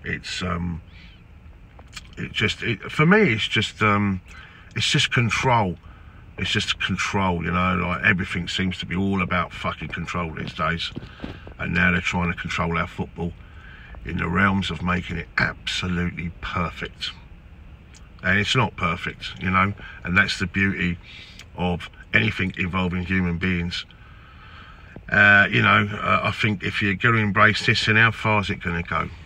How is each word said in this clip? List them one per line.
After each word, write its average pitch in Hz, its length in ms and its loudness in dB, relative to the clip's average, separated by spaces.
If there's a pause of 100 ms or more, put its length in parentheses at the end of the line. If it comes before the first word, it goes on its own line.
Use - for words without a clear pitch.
It's, - 380 -6
um, 87 400 -4 (1400)
it - 160 -10
just, - 300 -2
it, 117 280 -4
for - 140 2
me, 190 260 6
it's 107 160 0
just, - 340 -2
um, 101 380 2 (560)
it's - 160 0
just - 220 2
control. 117 640 2 (600)
It's 95 120 -4
just - 320 -2
control, 92 640 0
you 87 60 -2
know, 90 240 2
like, 87 280 -2
everything 92 460 0
seems 92 300 -2
to - 60 -6
be 85 100 -6
all 98 260 0
about 87 320 -2
fucking 85 360 -6
control 85 440 -6
these 78 200 -8
days. 82 380 -4 (680)
And 82 140 -4
now 87 180 4
they're 87 100 2
trying 87 320 0
to - 40 -6
control 85 400 -2
our 85 100 -2
football 85 440 -6 (720)
in 85 140 -6
the 85 100 0
realms 95 440 2
of 80 100 -6
making 90 360 -2
it 85 100 -8 (100)
absolutely 87 920 -2 (100)
perfect. - 680 -6 (1120)
And 92 160 2
it's 101 160 0
not 107 200 2
perfect, - 640 -6
you 92 120 -2
know, 95 240 2 (280)
and 90 140 0
that's 101 220 2
the 98 80 0
beauty 90 500 0 (580)
of 90 320 -2 (240)
anything 104 460 0
involving 90 480 -2
human 90 320 2
beings. 87 480 -2 (1200)
Uh, 101 440 8
you 117 100 4
know, 104 260 6 (140)
uh, 98 220 2
I 104 80 0
think 104 320 0
if 101 180 -2
you're 101 140 2
gonna 117 220 4
embrace 107 480 4
this, 117 200 2
then 110 100 4
how 113 140 8
far 107 320 2
is 92 80 -4
it 92 120 -4
gonna 87 200 -2
go? 80 260 -2 (180)